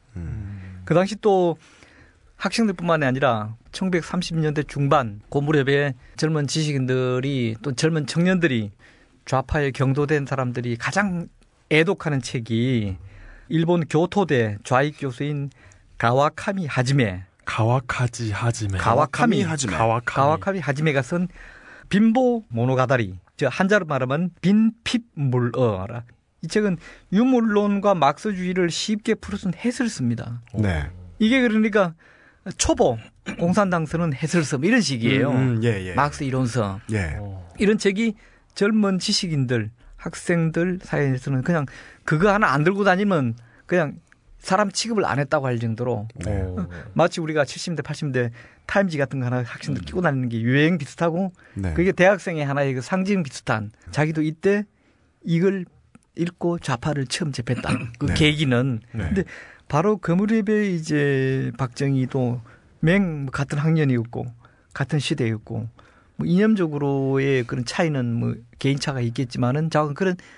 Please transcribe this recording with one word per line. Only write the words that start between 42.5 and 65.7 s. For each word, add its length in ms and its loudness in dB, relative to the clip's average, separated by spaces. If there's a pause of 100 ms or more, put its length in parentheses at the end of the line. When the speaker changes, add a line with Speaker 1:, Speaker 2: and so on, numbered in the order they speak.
Speaker 2:
안 100 2
들고 220 2
다니면 500 2 (320)
그냥 320 0 (400)
사람 320 2
취급을 340 -2
안 140 0
했다고 280 0
할 120 0
정도로 480 -2 (180)
Speaker 1:
네. 180 -2
Speaker 3:
어. 260 -4 (260)
Speaker 2:
마치 260 2
우리가 240 0
칠십 280 -8
년대, 100 -4
팔십 240 -6
년대 240 0 (360)
타임지 300 0
같은 220 -2
거 80 -2
하나 160 -2
학생들 400 -8
Speaker 3:
음. 20 -12
Speaker 2:
끼고 160 -6
다니는 280 0
게 120 -4
유행 380 2
비슷하고 540 -2 (220)
Speaker 1:
네. 200 -2
Speaker 2:
그게 160 2
대학생의 560 2
하나의 280 0
그 60 -4
상징 440 0
비슷한, 480 -4 (180)
자기도 320 0
이때 420 0 (600)
이걸 400 2 (500)
읽고 460 -4
좌파를 460 -4
처음 260 -4
접했다. 380 -4 (280)
그 80 -4
Speaker 1:
네. 80 0
Speaker 2:
계기는. 640 2 (120)
Speaker 3:
네. 120 -4
Speaker 2:
근데 200 0 (440)
바로 300 2
그 140 -2
무렵에 580 2
이제 880 0
박정희도 840 -2 (400)
맹 460 2
같은 320 -4
학년이었고 680 0 (460)
같은 260 -2
시대였고 720 -4 (480)